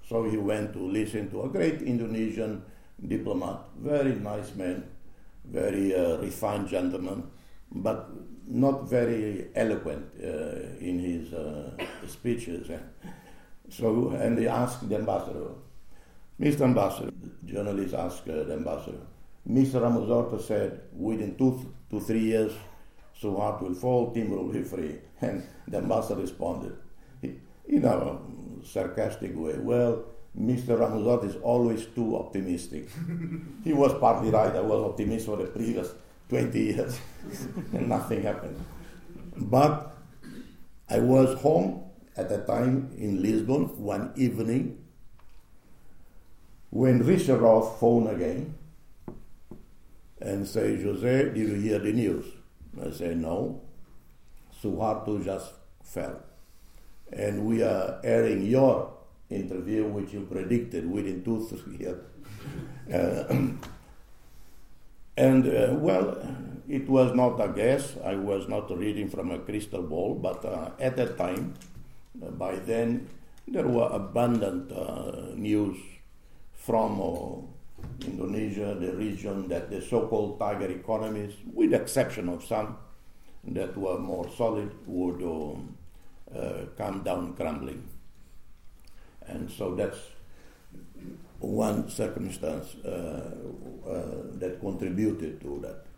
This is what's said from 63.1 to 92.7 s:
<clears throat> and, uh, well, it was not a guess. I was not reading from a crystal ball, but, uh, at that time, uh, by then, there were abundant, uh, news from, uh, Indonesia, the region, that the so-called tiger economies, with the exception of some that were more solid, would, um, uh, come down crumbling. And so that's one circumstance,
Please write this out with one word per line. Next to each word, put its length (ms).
<clears throat> 1900
and, 280
uh, 280
well, 420
it 200
was 260
not 240
a 140
guess. 500
I 120
was 340
not 280
reading 340
from 200
a 80
crystal 440
ball, 320
but, 300
uh, 260
at 160
that 220
time, 360
uh, 80
by 260
then, 520
there 220
were 240
abundant, 800
uh, 600
news 420
from, 460
uh, 1080
Indonesia, 680
the 220
region, 520
that 220
the 120
so-called 560
tiger 320
economies, 640
with 180
the 100
exception 500
of 120
some 360
that 280
were 220
more 380
solid, 340
would, 360
um, 540
uh, 320
come 280
down 300
crumbling. 480
And 200
so 280
that's 240
one 500
circumstance, 840